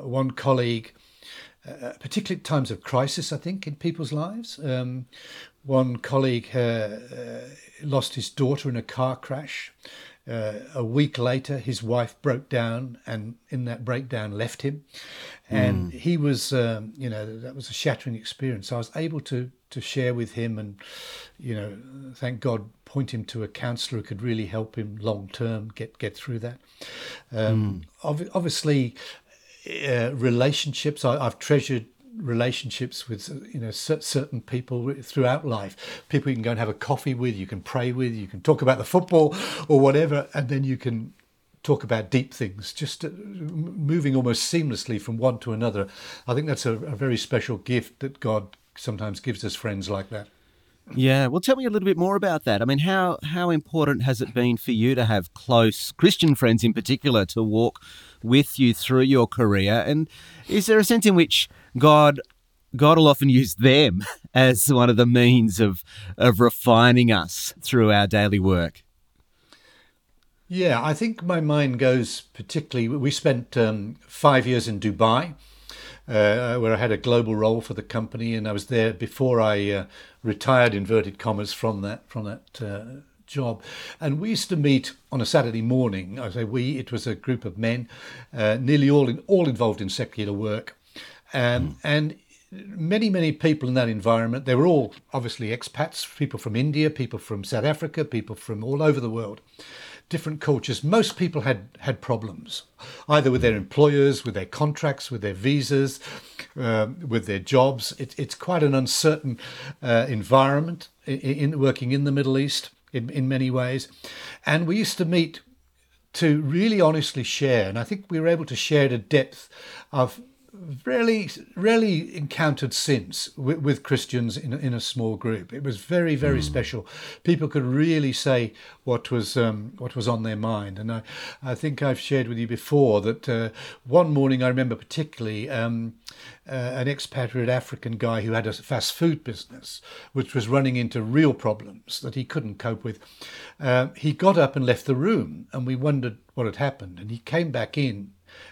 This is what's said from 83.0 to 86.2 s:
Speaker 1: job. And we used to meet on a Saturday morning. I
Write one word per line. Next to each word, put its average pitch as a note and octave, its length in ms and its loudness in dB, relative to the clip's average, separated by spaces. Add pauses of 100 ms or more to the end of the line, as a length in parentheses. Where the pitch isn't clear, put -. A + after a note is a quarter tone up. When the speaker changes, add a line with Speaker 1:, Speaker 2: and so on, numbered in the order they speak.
Speaker 1:
job. A#2+ 360 -6 (360)
And D3 220 -2
we G#3+ 100 -4
used A3 200 -4
to F#3 60 0
meet C#3+ 360 4 (180)
on C3 120 -2
a A2 40 -4
Saturday A#2 360 2
morning. A2+ 560 0
I A#2+ 100 -6